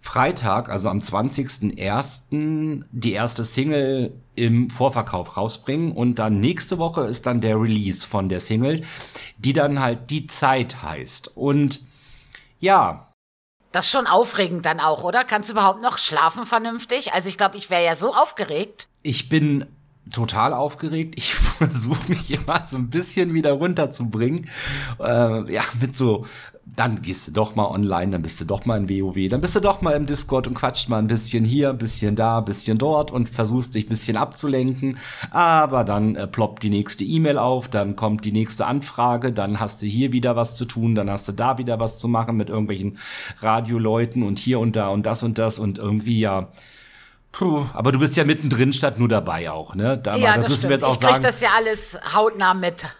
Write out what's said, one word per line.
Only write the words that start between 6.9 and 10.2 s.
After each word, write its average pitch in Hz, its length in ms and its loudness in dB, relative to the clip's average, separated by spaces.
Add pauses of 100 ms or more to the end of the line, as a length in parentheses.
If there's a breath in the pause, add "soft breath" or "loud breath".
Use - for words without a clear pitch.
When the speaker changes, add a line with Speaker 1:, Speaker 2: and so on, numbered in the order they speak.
Speaker 1:
ist 117 240 -4
dann 120 160 0
der 110 180 2
Release 107 480 0
von 95 220 -2
der 90 100 -2
Single, 135 440 0 (540 loud breath)
die 135 160 0
dann 143 280 2
halt 123 280 -2
Die 151 180 -6